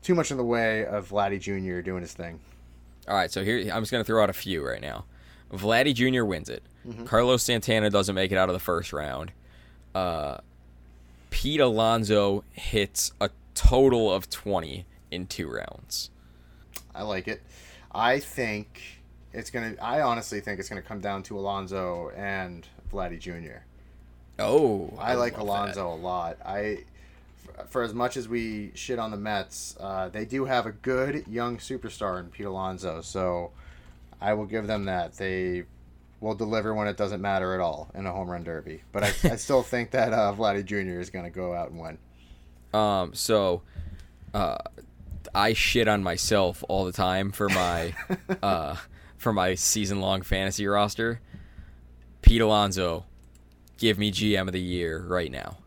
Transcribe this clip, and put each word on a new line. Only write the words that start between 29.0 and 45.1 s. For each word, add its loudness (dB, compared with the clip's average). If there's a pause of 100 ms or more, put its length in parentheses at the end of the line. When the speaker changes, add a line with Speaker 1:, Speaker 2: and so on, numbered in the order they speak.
Speaker 1:
the -8
Mets, -6
uh, -4
they -8
do -2
have 0
a -6
good -2
young -4
superstar -6
in -12
Pete -12
Alonso, -6
so -2 (680)
I 2
will -4
give -4
them -2
that. -2
They -2 (560)
will -2
deliver -2
when 0
it -4
doesn't -2
matter 0
at 0
all -2
in -10
a -4
home -6
run -6
derby. -10 (100)
But 0
I, 2 (240)
I -4
still 2
Speaker 2:
<laughs> -2
Speaker 1:
think -4
that, 2
uh, 2
Vladdy 0
Junior -4
is -8
gonna -8
go -4
out -4
and -12
win. -12 (760)
Speaker 2:
Um, 2
so, 2 (720)
uh, 0 (760)